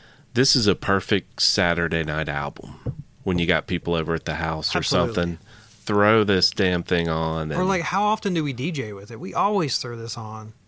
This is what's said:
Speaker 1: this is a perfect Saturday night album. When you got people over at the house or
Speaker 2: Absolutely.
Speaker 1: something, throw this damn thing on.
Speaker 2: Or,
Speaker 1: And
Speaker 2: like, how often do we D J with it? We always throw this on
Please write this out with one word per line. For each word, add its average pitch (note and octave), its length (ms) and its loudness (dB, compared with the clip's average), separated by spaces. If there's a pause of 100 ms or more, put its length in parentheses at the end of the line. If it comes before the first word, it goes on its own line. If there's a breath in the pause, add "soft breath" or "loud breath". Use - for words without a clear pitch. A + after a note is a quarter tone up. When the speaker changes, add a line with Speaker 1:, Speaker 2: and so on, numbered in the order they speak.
(360 loud breath)
Speaker 1:
this C3 200 4
is A2+ 120 2
a F#2 80 6
perfect - 680 0
Saturday E2+ 600 2
night D2+ 260 -2
album. - 640 -8 (300)
When F2+ 160 0
you E2+ 80 2
got E2 180 2
people E2+ 300 -2
over E2 180 0
at D#2+ 120 -4
the D#2 100 -4
house D#3+ 400 -4
or F3+ 40 0
Speaker 2:
Absolutely. A#2+ 360 0
Speaker 1:
something, F2 220 -2 (480 loud breath)
throw G#2+ 380 6
this G2 280 4
damn F2+ 320 2
thing E2+ 260 2
on. D#2+ 420 0
Speaker 2:
Or, D3 100 -2
Speaker 1:
And F#3 60 0
Speaker 2:
like, F#3+ 140 0
how F#3 220 -2
often G#3 320 0
do D#3+ 80 0
we C#3+ 100 -4
D B2+ 180 -4
J A#2+ 220 -6
with G2+ 160 -12
it? A2+ 100 -12
We F3+ 140 -10
always F#3 460 0
throw A#2+ 180 -6
this A2+ 200 -8
on A2 360 -10 (140)